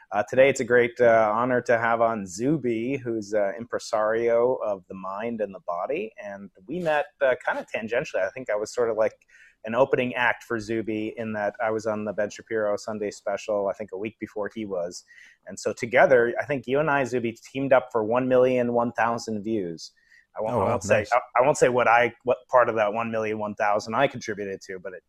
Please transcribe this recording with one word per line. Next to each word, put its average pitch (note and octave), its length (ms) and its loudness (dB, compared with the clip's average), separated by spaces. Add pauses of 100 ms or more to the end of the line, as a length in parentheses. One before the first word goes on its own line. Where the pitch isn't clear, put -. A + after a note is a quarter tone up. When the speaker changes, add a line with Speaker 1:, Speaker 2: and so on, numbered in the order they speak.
(100)
Speaker 1:
Uh, G2+ 180 0
today, C3+ 220 6
it's C3+ 100 -2
a C3 40 -4
great, A#2+ 360 2
uh, A2+ 340 6
honor B2 280 0
to A#2+ 160 2
have A#2 240 2
on A2+ 240 0
Zuby, A#2+ 680 -2
who's, A2+ 360 -6
uh, G2+ 260 0
impresario A#2 1000 0
of G2+ 320 -6
the F#2+ 60 -12
mind G2+ 460 -8
and G2 140 -4
the F2 120 -18
body. B2 460 -6 (100)
And G2+ 280 -14 (160)
we F3 140 -8
met, D3+ 260 0 (160)
uh, C3 200 4
kind G3+ 160 -4
of - 160 -10
tangentially. A2+ 480 -4
I F#2+ 80 0
think C3 200 -8
I G#2 60 0
was G#2+ 180 -6
sort A#2 160 0
of G#2+ 80 -2
like A2 160 2 (500)
an A2 100 -6
opening B2+ 400 2
act A#2+ 300 0
for A#2 160 -4
Zuby A2 560 -4
in A2 160 -6
that G#2 220 -2 (100)
I A2 60 0
was A2 160 -4
on G#2+ 180 -2
the G#2 80 -4
Ben G#2 160 -2
Shapiro G#2+ 480 -2
Sunday G#2 340 -6
special, G2+ 580 -4
I F#2+ 40 0
think G#2+ 200 -12
a F#2 60 -10
week G#2+ 200 -10
before G#2 360 -8
he A2 120 -8
was. F2+ 380 -8 (420)
And F#2+ 120 -16
so A2 140 -4
together, B2 640 4
I A2 60 -4
think C3+ 220 -6
you C3 140 0
and D#3 100 0
I, C#3 140 2
Zuby, A#2 280 -2
teamed C3+ 400 -4
up B2+ 180 4
for A2 140 0
one B2 240 0
million, B2+ 460 4
one A#2+ 180 0
thousand A2+ 500 -2
views. F#2+ 500 -6 (440)
I G2 60 -6
won't, A2 120 -4
Speaker 2:
Oh, A2+ 60 0
Speaker 1:
I F#2+ 40 2
Speaker 2:
wow, G#2 60 2
Speaker 1:
won't A2 120 -2
say, G2 160 2
Speaker 2:
nice. G#2 140 -4
Speaker 1:
I, A#2+ 60 4 (220)
I - 40 6
won't C#3+ 120 4
say D3 140 6
what A#2+ 180 4
I, A#2 240 6 (120)
what B2 140 2 (120)
part A#2+ 180 6
of A2+ 60 0
that G#2+ 180 2
one A2+ 180 -4
million, A2 280 -2
one G#2+ 160 -6
thousand G#2+ 400 0
I C#3 140 2
contributed G2+ 540 -8
to, F#2+ 160 -14
but F#2 140 -14
it, F2 160 -16